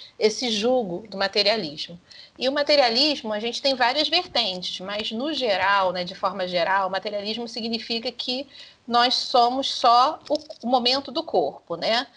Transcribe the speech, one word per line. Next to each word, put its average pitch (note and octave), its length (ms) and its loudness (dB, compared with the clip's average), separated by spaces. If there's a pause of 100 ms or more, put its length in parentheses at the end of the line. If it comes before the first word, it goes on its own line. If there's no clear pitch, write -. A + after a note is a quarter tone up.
(180)
esse A3 320 0
jugo G#3+ 580 0
do - 80 -14
materialismo. G3 800 0 (400)
E B3 100 -2
o C4+ 40 0
materialismo, C#4 800 2
a G#3+ 80 -4
gente A#3 220 -6
tem C4+ 120 2
várias C4 340 2
vertentes, A#3 720 -2
mas G#3 300 -6
no B3+ 220 -4
geral, G3 600 2
né, F3+ 120 -4
de F3+ 100 -10
forma F#3+ 320 -4
geral, F#3 420 0
o - 20 -4
materialismo G#3 580 -6
significa A3+ 640 -6
que B3+ 340 -6 (400)
nós A#3+ 280 4
somos B3+ 580 2
só B3 560 4
o, D4 80 0 (260)
o A3+ 60 -8
momento B3+ 420 0
do D4+ 120 -4
corpo, E3+ 520 -2
né? A3 320 -2 (100)